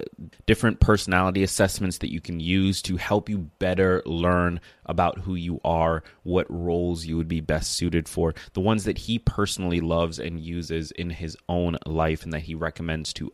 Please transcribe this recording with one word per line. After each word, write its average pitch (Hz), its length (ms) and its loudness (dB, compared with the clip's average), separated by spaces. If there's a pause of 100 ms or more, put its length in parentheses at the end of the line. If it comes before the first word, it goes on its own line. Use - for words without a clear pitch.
(460)
different 110 340 4
personality 95 640 6
assessments 95 540 2
that - 140 -4
you 85 80 -6
can 85 200 -8
use 95 420 2
to 90 140 -2
help 104 320 0
you 104 100 -2 (200)
better 92 460 2
learn 87 560 2 (260)
about 85 320 0
who 92 180 -6
you 85 280 -4
are, 82 380 2 (220)
what 90 240 2
roles 85 580 -2
you 80 100 -2
would 82 120 -2
be 82 120 -2
best 76 320 -2
suited 85 360 0
for, 82 260 0 (200)
the 98 60 -2
ones 104 240 2
that 104 140 -2
he 113 200 -4
personally 92 600 0
loves 82 380 0
and 82 220 -8
uses 80 520 -6
in 87 180 -6
his 82 260 -8 (120)
own 87 280 0 (100)
life 80 380 0
and 80 80 -8
that 78 100 -6
he 82 120 -10
recommends 80 580 -6
to - 220 -8